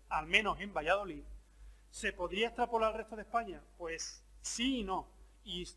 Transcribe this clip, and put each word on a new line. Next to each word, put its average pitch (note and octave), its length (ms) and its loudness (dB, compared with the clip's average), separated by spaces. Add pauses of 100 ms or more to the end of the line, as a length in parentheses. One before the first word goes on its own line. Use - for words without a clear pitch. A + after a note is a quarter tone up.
al D#3 180 0
menos F#3 320 6
en G3+ 120 -6
Valladolid, E3 520 0 (680)
¿se G3 240 -4
podría F3+ 340 0
extrapolar A#3 440 2
al A3 60 -4
resto A3 180 -8
de G#3+ 80 -8
España? G3 400 -2 (140)
Pues E3 460 -8 (180)
sí B3+ 400 0
y - 20 -4
no. F#3 240 -2 (360)
Y, F3+ 220 -6 (120)